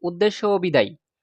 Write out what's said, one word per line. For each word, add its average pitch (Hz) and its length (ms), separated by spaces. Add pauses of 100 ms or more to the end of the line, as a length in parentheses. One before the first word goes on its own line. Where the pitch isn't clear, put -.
উদ্দেশ্য 175 440
ও 202 120
বিদায়, 143 320 (320)